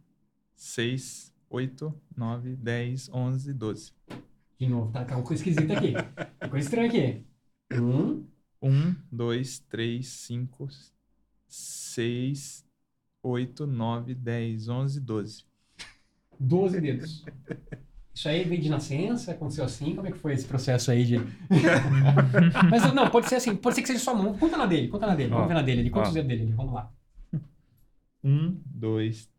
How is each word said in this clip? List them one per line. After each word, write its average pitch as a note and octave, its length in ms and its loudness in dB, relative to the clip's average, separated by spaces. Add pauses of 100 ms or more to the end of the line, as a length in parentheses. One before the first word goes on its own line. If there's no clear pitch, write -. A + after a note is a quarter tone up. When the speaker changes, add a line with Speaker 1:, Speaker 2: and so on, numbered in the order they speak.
(560)
Speaker 1:
seis, - 800 -6 (160)
oito, C3 440 -6 (220)
nove, A#2+ 400 -6
dez, B2 540 -4
onze, C3 440 -2
doze. G#2+ 380 -6 (680)
Speaker 2:
De C3 80 0
novo, A#2 240 0
tá, B2 140 -4
tá C3 100 -6
uma B2 80 -2
coisa - 200 -4
esquisita D#3 340 2
aqui. - 160 2 (460)
Tem - 100 -8
coisa C#3 180 -2
estranha A#3 200 2
aqui. C3+ 380 0 (480)
Um. C3 520 0 (360)
Speaker 1:
Um, C#3+ 340 2 (160)
dois, A#2+ 480 -2
três, A#2 480 -4
cinco, B2+ 600 -8 (800)
seis, - 1160 -6 (560)
oito, B2+ 460 -4
nove, A#2+ 480 -4
dez, A#2 540 -6
onze, C#3 320 -4
doze. A2 420 -6 (960)
Speaker 2:
Doze F3+ 400 2
dedos. C#3 460 -4 (880)
Isso - 160 -8
aí E3+ 140 0
veio E3+ 180 0
de D3+ 80 0
nascença? E3+ 600 -2
Aconteceu D3+ 340 -6
assim? D3 300 -4
Como G3 120 -6
é E3+ 40 -6
que - 60 -8
foi D3 160 -2
esse B2+ 120 -2
processo B2+ 460 0
aí A#2+ 120 4
de A#2+ 140 2
<laughs> D3+ 1500 6
Mas A#3 240 6
não, C4+ 160 6
pode A#3 180 4
ser B3+ 80 0
assim, B3 200 0
pode A#3+ 200 0
ser A#3+ 60 2
que A#3+ 60 -4
seja B3 120 0
só B3+ 160 0
mão. G3+ 220 2
Conta E4 180 2
na C#4+ 100 2
dele, D#3 220 2
conta G#3 200 -2
na F#3+ 80 4
dele. C3 140 0
Vamos A2+ 160 4
Speaker 3:
Ó. - 20 2
Speaker 2:
ver F3 80 2
na D#3 60 4
dele B2+ 200 2
ali. A#2+ 80 2
Quantos G3+ 220 2
Speaker 3:
Ó. - 20 0
Speaker 2:
dedos D#3 160 0
dele A2+ 140 0
ali? A2 100 0
Vamos B2+ 200 -2
lá. G#2+ 200 -8 (1300)
Speaker 1:
Um, D3+ 420 2
dois, A2 720 -2